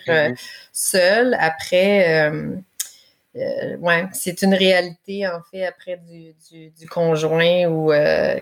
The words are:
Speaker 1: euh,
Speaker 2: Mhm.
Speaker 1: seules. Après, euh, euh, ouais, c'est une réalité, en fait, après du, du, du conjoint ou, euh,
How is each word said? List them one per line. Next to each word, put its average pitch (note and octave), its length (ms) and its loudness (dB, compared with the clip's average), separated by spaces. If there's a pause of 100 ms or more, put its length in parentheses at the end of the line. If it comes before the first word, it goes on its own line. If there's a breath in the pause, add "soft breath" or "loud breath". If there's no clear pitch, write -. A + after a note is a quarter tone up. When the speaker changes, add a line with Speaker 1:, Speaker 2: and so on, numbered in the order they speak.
Speaker 1:
euh, D#3 200 2
Speaker 2:
Mhm. B2+ 80 -6 (360 loud breath)
Speaker 1:
seules. G#3 680 2
Après, E3 880 2
euh, D3+ 240 -6 (800 loud breath)
euh, - 440 -6
ouais, E3+ 340 0
c'est - 300 -8
une G3 120 4
réalité, F#3 720 0
en F3 140 -8 (100)
fait, F#3+ 160 -8
après F3 300 -10
du, E3+ 380 -20 (180)
du, D#3+ 180 -20
du D#3+ 180 -20
conjoint E3 800 2
ou, D#3+ 260 2
euh, D3+ 500 2